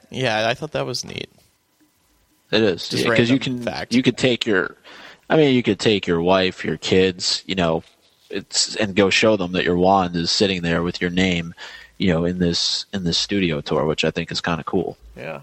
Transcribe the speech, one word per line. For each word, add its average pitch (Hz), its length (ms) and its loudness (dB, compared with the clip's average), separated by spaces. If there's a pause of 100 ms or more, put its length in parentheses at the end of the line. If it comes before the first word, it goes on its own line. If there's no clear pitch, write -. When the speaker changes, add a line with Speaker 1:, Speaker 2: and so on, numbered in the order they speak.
Speaker 1:
Yeah, 113 400 0
I 120 60 0
thought 156 160 -10
that 139 160 -4
was - 180 -8
neat. - 240 -12 (1200)
Speaker 2:
It 110 120 2
is, 98 260 -2
Speaker 1:
Just 123 160 -2
Speaker 2:
yeah, 117 100 2
'cause 117 140 4
you 135 60 4
Speaker 1:
random 131 220 -2
Speaker 2:
can, 120 60 -10
Speaker 1:
fact. 78 300 -8
Speaker 2:
you 123 80 2
could 120 160 2
take 123 300 0
your, 98 280 0 (540)
I 160 80 2
mean, 147 160 6
you 123 80 4
could 107 160 0
take 104 300 0
your 85 120 2
wife, 92 460 2
your 80 120 -4
kids, 92 680 0
you - 80 -6
know, 85 300 0 (480)
it's, - 460 -6
and 98 180 -4
go 98 160 4
show 110 260 4
them 90 140 -4
that 90 120 0
your 87 140 2
wand 90 380 4
is 85 160 -2
sitting 95 320 0
there 85 180 0
with 87 180 -4
your 90 120 -2
name, 87 420 0 (460)
you 101 80 0
know, 85 180 2
in 90 140 -2
this, - 520 0
in 98 120 -8
this 85 160 0
studio 87 420 -2
tour, 73 240 -2
which 76 180 -2
I 80 60 2
think 82 220 -4
is 87 100 -6
kinda 80 220 -4
cool. - 340 -4 (180)
Speaker 1:
Yeah. - 280 -12